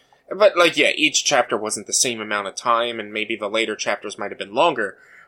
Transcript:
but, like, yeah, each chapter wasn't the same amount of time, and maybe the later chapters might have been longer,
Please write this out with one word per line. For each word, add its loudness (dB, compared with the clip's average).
but, 4
like, 4
yeah, 4
each 0
chapter 2
wasn't -6
the -4
same 0
amount -2
of -10
time, 0
and -10
maybe -4
the -4
later 0
chapters -4
might -8
have -12
been -10
longer, 2